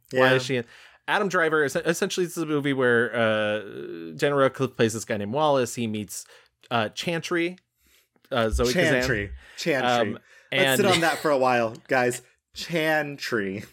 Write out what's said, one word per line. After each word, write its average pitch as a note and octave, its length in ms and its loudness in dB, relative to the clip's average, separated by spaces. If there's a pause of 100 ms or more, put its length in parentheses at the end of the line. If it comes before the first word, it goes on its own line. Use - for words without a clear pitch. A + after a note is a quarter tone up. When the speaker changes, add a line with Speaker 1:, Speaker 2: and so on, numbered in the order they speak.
(120)
Speaker 1:
Why B2+ 80 0
Speaker 2:
Yeah. C3 140 8
Speaker 1:
is C3 120 2
she C3 120 -2
in, A#2 80 -4 (420)
Adam F#3+ 220 0
Driver, D#3+ 340 2
es-, D3 140 -2
essentially, F3 480 -2
this E3 120 -10
is E3+ 60 -2
a - 20 -8
movie D3 280 0
where, A#2+ 420 2
uh, G#2+ 440 0 (580)
Daniel C#3+ 220 0
Radcliffe C3 360 2
plays A2+ 180 2
this A2 120 -8
guy A2+ 120 -4
named G2+ 160 -6
Wallace. C#3 420 0
He A#2 120 -4
meets, G#2+ 380 -8 (440)
uh, A2+ 200 -2
Chantry, E3+ 680 -4 (760)
uh, A2+ 180 0
Zoe A#2+ 240 0
Kazan. E3 220 2
Speaker 2:
Chantry. A#2+ 360 -2 (260)
Chantry. C3 320 0
Speaker 1:
Um, A#2 300 0 (320)
Speaker 2:
Let's C3+ 260 2
sit C3 80 4
Speaker 1:
and F3+ 100 4
Speaker 2:
on E3 60 2
that D#3 180 0
for D#3+ 120 0
a C#3+ 60 2
while, B2 360 2 (140)
guys. B2 340 0 (320)
Chantry. C#3+ 1200 -4